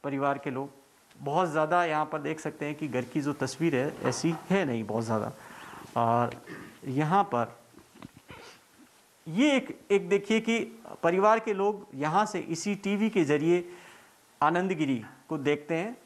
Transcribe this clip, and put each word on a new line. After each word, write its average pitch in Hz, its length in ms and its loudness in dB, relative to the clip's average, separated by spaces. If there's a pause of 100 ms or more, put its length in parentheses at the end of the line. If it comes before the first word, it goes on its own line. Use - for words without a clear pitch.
परिवार 139 340 -2
के 143 120 -8
लोग 139 200 -6 (480)
बहुत 160 300 0
ज़्यादा 156 360 2
यहाँ 156 200 0
पर 156 140 -6
देख 151 220 -4
सकते 147 260 -6
हैं 147 80 -4
कि 147 140 -6
घर 123 140 -2
की 147 180 -2
जो 143 120 0
तस्वीर 151 440 0
है 135 260 -2
ऐसी 160 320 0 (160)
है 190 140 4
नहीं 117 200 -2
बहुत 107 200 -2
ज़्यादा। 113 280 -2 (640)
और 117 480 2 (400)
यहाँ 151 400 2
पर 117 340 -2 (1700)
ये 262 280 4
एक, - 240 -4 (100)
एक 196 180 4
देखिए 202 320 2
कि 226 420 -2 (200)
परिवार 196 360 6
के 226 160 -2
लोग 202 400 -2
यहाँ 156 320 2
से 190 120 -6
इसी 170 360 -4
टीवी 202 360 0
के 175 140 4
ज़रिए 165 480 2 (720)
आनंद 175 300 2
गिरी 135 300 0 (260)
को 160 100 -4
देखते 147 360 0
हैं 208 320 -4